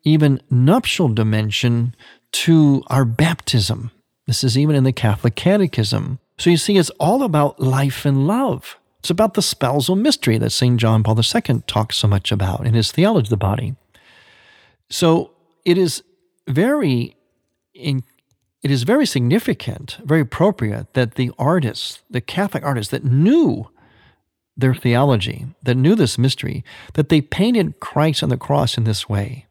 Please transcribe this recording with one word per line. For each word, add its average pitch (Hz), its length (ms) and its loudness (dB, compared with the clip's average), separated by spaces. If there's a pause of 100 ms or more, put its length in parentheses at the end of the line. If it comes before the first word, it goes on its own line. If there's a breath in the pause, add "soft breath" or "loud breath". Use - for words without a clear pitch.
even 151 460 4
nuptial 143 600 2
dimension 110 840 0 (360 soft breath)
to 151 560 4
our 135 180 2
baptism. 117 840 -2 (340)
This - 180 -2
is 127 140 0
even 151 180 2
in 135 80 2
the 131 80 2
Catholic 117 440 0
Catechism. 131 840 0 (200)
So 175 100 2
you 170 80 4
see, 202 200 0
it's 165 140 2
all 240 320 0
about 151 360 0
life 131 440 -2
and 139 220 2
love. 220 520 -4 (220)
It's - 100 -10
about 202 260 0
the 196 60 0
spousal 139 540 -2
mystery 196 420 0
that 113 120 0
Saint 123 300 0
John 110 240 2
Paul 110 120 2
the 113 80 2
Second - 440 -2
talks - 300 -4
so 107 100 0
much 101 240 0
about 98 340 -2
in 110 80 0
his 113 180 0
Theology 180 360 2
of - 20 -10
the 110 80 0
Body. 101 380 -4 (1120 soft breath)
So 165 420 0 (340)
it 175 120 4
is 180 260 0 (440)
very 156 680 0 (580)
in-, 135 300 -6 (600)
it 139 80 -2
is 123 120 0
very 247 220 2
significant, - 1000 -2
very 156 180 2
appropriate 120 720 -2
that 120 220 -2
the 123 220 -2
artists, 143 720 -2
the 123 120 -6
Catholic - 420 -6
artists 123 280 -4
that 135 140 -6
knew 196 640 2 (880 soft breath)
their 131 140 4
theology, 120 720 0 (160)
that 123 140 0
knew 139 180 4
this 180 240 0
mystery, - 460 -2 (320 loud breath)
that 151 140 0
they 156 120 4
painted 196 580 -2
Christ - 440 -2
on - 60 -2
the 123 80 -2
cross 143 380 -2
in 113 100 -2
this 110 220 -4
way 101 440 -6